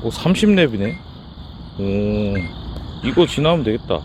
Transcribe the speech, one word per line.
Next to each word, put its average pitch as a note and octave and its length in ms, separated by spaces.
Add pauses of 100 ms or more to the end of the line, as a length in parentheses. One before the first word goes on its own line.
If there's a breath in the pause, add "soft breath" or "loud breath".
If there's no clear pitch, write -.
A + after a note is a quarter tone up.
오, A#2 80
삼십 F#3 380
랩이네. C3 480 (800)
오, G2+ 1300
이거 E3+ 180
지나면 D#3 380
되겠다. G#2+ 420